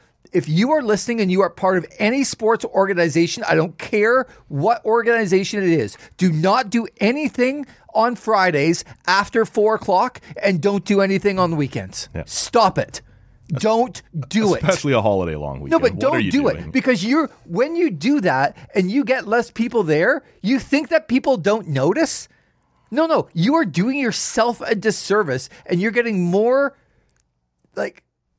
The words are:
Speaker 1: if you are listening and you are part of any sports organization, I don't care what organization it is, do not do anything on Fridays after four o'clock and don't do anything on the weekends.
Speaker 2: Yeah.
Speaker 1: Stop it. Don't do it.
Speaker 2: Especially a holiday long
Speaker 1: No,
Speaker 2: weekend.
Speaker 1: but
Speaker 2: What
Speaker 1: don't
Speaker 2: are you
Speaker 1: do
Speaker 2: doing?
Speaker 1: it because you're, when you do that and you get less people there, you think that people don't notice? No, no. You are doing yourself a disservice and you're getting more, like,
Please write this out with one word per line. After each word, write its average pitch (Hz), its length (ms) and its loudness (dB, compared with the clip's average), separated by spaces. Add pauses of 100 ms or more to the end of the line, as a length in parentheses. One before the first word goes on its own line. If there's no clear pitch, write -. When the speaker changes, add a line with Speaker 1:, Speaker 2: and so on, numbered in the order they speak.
(340)
Speaker 1:
if 170 140 0
you 196 240 2
are 311 120 2
listening 220 360 -2
and 190 120 0
you 190 100 2
are 175 80 0
part 185 280 0
of 165 80 -2 (120)
any 247 260 0
sports 220 400 0
organization, 175 840 0
I 160 80 2
don't 160 220 0
care 233 500 0 (200)
what 160 380 -2
organization 214 800 0
it 180 60 2
is, 139 280 0 (200)
do 180 140 2
not 190 380 2
do 233 180 0 (140)
anything 262 640 0 (280)
on 226 220 2
Fridays 175 720 0 (220)
after 196 380 2
four 214 300 0
o'clock 208 460 -2 (200)
and 190 200 0
don't 202 240 -2
do 196 160 2
anything 190 380 0
on 175 100 2
the 165 80 -2
weekends. 127 580 -6
Speaker 2:
Yeah. 76 120 -8
Speaker 1:
Stop - 500 2
it. - 240 -6 (480)
Don't 220 520 0 (280)
do 208 240 2
it. - 100 0
Speaker 2:
Especially 151 300 0
a 110 80 4
holiday 95 340 0
long 71 220 -8
Speaker 1:
No, 71 60 -12
Speaker 2:
weekend. 330 180 2
Speaker 1:
but - 120 4
Speaker 2:
What - 60 -8
Speaker 1:
don't 294 160 0
Speaker 2:
are - 40 0
you 196 120 0
Speaker 1:
do 277 120 2
Speaker 2:
doing? 196 140 0 (100)
Speaker 1:
it 76 40 -12
because 240 320 0
you're, 269 260 0 (160)
when 262 300 -2
you 339 140 0
do 214 320 0
that 143 340 0 (180)
and 185 160 0
you 269 140 0
get 233 240 -2
less 233 240 0
people 226 320 -2
there, 170 400 2 (180)
you 240 180 0
think - 300 0
that 320 200 0
people 262 260 2
don't 202 320 0
notice? 160 640 0 (600)
No, 294 160 0
no. 302 280 0
You 208 220 2
are 330 100 2
doing 214 340 -2
yourself 233 640 -2
a - 140 -2
disservice 190 720 -2 (160)
and 180 160 0
you're 220 100 0
getting 220 320 0
more, 240 540 2 (1000)
like, - 280 -8 (360)